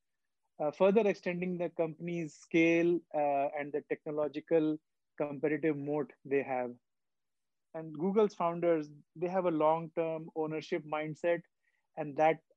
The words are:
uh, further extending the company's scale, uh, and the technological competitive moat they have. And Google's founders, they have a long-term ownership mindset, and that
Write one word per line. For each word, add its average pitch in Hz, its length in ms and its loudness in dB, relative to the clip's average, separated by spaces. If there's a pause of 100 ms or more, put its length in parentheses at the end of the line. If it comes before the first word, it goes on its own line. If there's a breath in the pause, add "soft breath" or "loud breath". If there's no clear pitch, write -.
(580)
uh, 151 120 -2
further 196 360 4
extending 180 520 -2
the 170 180 -2
company's 165 580 -4
scale, 170 640 4 (160)
uh, 143 340 2 (100)
and 143 140 -8
the 143 180 -4
technological 151 880 -2 (400)
competitive 147 580 -2
moat 143 340 -4 (140)
they 139 180 0
have. 123 280 -4 (1040)
And 160 220 -12
Google's 196 380 2
founders, 170 540 0 (260)
they 170 140 -4
have 185 160 0
a 180 60 0
long-term 160 840 0
ownership 156 560 -4
mindset, 156 520 -2 (560)
and 147 180 -8
that 156 220 4 (180)